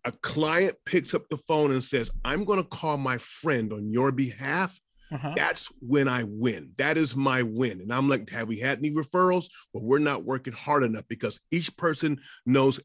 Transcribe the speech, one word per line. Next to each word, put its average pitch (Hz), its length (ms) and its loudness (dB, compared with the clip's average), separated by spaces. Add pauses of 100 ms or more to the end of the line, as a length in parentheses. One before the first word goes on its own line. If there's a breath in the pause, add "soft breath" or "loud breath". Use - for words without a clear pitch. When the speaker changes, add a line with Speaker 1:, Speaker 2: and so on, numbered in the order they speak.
Speaker 1:
a 123 80 -4
client 160 720 0
picks - 300 0
up - 140 -2
the 151 100 -4
phone 151 340 2
and 127 100 0
says, 120 280 -2 (160)
"I'm 160 180 -2
gonna 190 200 2
call 151 340 -4
my 131 200 -2
friend 117 540 -2
on 107 180 -6
your 131 220 2
behalf," 135 680 -2 (320 soft breath)
Speaker 2:
Uh-huh. 143 240 -6
Speaker 1:
that's - 460 -2
when 135 280 2
I 123 160 0
win. 104 520 -2
That 156 220 2
is 135 180 0
my 131 260 2
win. 110 380 -2
And 104 120 -6
I'm 135 160 2
like, 110 220 2
"Have 113 180 -6
we 110 100 -4
had 127 200 -2
any 151 120 -2
referrals?" 180 580 2 (240 loud breath)
Well, - 120 -8
we're 131 140 4
not 143 260 0
working 131 280 -6
hard 143 300 0
enough, 110 260 -2
because 110 320 -6 (100)
each 165 280 -2
person 156 420 0 (240 loud breath)
knows 131 400 4